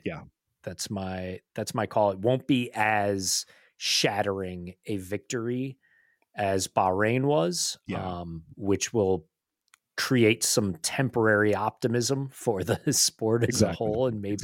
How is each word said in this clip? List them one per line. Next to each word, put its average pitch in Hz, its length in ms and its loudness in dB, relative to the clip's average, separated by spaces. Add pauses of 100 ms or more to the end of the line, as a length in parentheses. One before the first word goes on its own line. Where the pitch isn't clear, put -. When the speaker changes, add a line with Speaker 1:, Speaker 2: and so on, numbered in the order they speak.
Speaker 1:
Yeah. 82 160 -8 (420)
Speaker 2:
that's - 260 -10
my, 92 520 -8 (120)
that's - 220 -6
my 110 100 0
call. 104 260 2
It 95 80 -6
won't 127 280 0
be 123 260 2
as 101 720 0 (320)
shattering 98 960 -2 (140)
a 107 100 -4
victory 120 800 -6 (580)
as 98 320 0
Bahrain 107 580 2
was, 165 600 0
Speaker 1:
Yeah. 95 180 -6 (180)
Speaker 2:
um, 85 220 -10 (120)
which 98 380 0
will 95 340 2 (680)
create 120 480 4
some 98 340 0
temporary 110 760 4
optimism 120 800 -2
for 98 320 -2
the 95 180 -2
<laughs> 151 120 0
sport 113 500 2
as 113 60 2
Speaker 1:
Exactly. - 240 2
Speaker 2:
a - 40 -6
whole, 113 300 0
and 110 140 -4
maybe, 101 120 -4 (100)